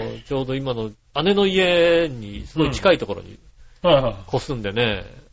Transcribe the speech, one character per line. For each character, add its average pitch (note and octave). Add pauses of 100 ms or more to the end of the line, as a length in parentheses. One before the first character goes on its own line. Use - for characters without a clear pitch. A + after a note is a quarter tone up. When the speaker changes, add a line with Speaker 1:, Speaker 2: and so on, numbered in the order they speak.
(260)
Speaker 1:
ち C#3+
ょ C3+
う B2+
ど C3
今 C3+
の A2 (320)
姉 G3
の G3+
家 E3+
に G#2
す D3
ご D#3
い C3+
近 E3+
い C3+
と A2
こ G2+
ろ F#2
に F#2+ (440)
Speaker 2:
う F3+
ん。 F3
は C#3
い -
は A#2+
い。 - (200)
Speaker 1:
越 B2+
す C#3+
ん A2+
で G2
ね。 G#2+ (280)